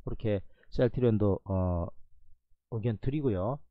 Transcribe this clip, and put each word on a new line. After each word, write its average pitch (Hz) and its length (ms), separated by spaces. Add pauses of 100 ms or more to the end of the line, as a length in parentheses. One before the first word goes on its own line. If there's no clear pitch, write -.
그렇게 110 380 (300)
셀트리온도, 113 720
어, 90 420 (840)
의견 110 260
드리고요. 131 600 (120)